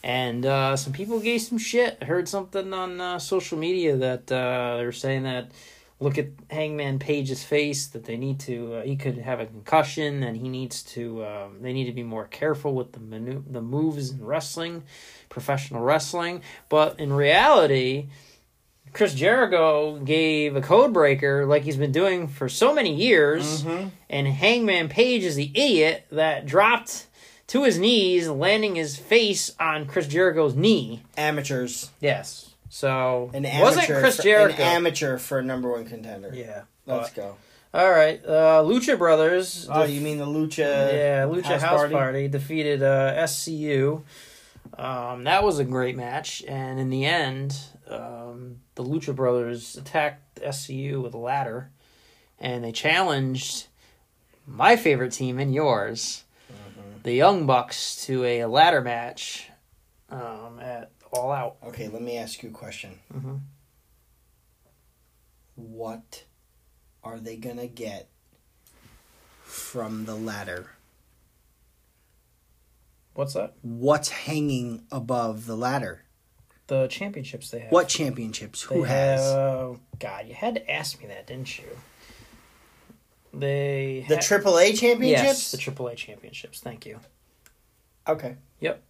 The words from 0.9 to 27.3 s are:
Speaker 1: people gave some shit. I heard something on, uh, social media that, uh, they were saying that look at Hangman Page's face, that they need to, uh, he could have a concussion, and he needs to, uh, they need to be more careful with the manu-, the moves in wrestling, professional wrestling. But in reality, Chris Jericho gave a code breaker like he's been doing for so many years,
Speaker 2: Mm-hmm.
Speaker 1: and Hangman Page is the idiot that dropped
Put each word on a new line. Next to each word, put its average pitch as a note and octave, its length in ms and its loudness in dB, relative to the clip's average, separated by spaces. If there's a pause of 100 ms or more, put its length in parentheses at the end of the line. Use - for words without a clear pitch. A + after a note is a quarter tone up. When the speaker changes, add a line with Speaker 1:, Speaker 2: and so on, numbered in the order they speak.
Speaker 1:
people G#3 280 -4
gave A3+ 220 -2
some A3+ 160 -4
shit. A#3 420 0
I - 60 -10
heard F3 220 -2
something F#3+ 440 -6
on, F#3 280 -8
uh, F3+ 180 -6
social F3 400 -4
media E3 380 0
that, B2+ 360 -2
uh, B2 460 -2
they A#2+ 60 -4
were A#2+ 80 -4
saying C3+ 320 -4
that B2+ 260 -6 (520)
look C#3 140 0
at C#3+ 120 -2 (200)
Hangman D3+ 500 -4
Page's C3+ 460 -4
face, D3 440 -2
that A#2 160 -14
they A#2 120 -8
need C3+ 240 -4
to, A#2 360 -8
uh, A2 60 -8
he C#3 140 -4
could B2+ 220 -4
have A#2+ 200 -6
a A2+ 60 -6
concussion, C#3+ 760 -2
and A#2 120 -4
he B2 140 -8
needs B2+ 340 -10
to, A2+ 400 -10
uh, G#2 260 -10 (120)
they B2+ 140 -8
need C3 100 -2
to B2 80 -6
be A#2+ 100 -8
more A2 260 -8
careful C#3+ 460 -2
with B2+ 180 -6
the A2+ 80 -18
manu-, A2+ 460 -10
the B2+ 140 -10
moves C#3 520 -4
in A#2+ 120 -12
wrestling, E3 580 -6 (460)
professional C3+ 540 -6
wrestling. E3+ 580 0 (300)
But D3+ 280 4
in D3 140 -2
reality, C#3+ 960 6 (880)
Chris G3+ 180 2
Jericho D#3+ 840 4
gave D3+ 580 2
a C3 60 0
code A3 320 6
breaker C#3 500 4
like C#3+ 200 4
he's C#3+ 120 -2
been C#3 160 0
doing F3+ 360 2
for C#3 200 -4
so B3+ 240 4
many A3+ 220 2
years, D#3 680 4
Speaker 2:
Mm-hmm. F3 260 -4 (200)
Speaker 1:
and C#3+ 180 -2
Hangman F3+ 640 2
Page A#3+ 360 4
is D#3 120 -2
the C#3+ 180 -2
idiot E3+ 560 4
that D3 360 0
dropped G#3+ 640 2 (400)